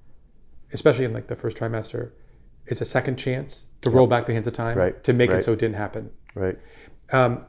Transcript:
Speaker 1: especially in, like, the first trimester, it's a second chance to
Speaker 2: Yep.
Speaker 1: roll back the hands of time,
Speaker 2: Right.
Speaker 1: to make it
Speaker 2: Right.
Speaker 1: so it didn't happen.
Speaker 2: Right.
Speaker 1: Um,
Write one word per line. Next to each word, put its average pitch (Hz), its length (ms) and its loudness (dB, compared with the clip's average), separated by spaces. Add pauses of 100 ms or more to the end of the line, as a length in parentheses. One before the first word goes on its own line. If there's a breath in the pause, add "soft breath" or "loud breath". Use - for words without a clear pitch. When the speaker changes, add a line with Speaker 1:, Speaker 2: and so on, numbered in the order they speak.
(720)
Speaker 1:
especially 131 320 4
in, 113 80 -2
like, 113 160 -8
the 117 80 -6
first 117 200 -6
trimester, 113 540 -6 (560 soft breath)
it's - 140 -4
a 113 40 -4
second 131 320 -2
chance 131 500 -6 (160)
to 117 80 2
Speaker 2:
Yep. 117 60 6
Speaker 1:
roll 127 100 8
back 117 200 2
the 120 60 -2
hands 113 140 -2
of 117 80 -4
time, 117 220 -4
Speaker 2:
Right. 92 280 0
Speaker 1:
to 131 80 2
make 120 180 6
it 92 40 4
Speaker 2:
Right. 95 100 2
Speaker 1:
so 117 80 2
it 107 60 0
didn't 110 180 0
happen. 107 340 -8 (240)
Speaker 2:
Right. 92 240 -2 (540 loud breath)
Speaker 1:
Um, 123 360 2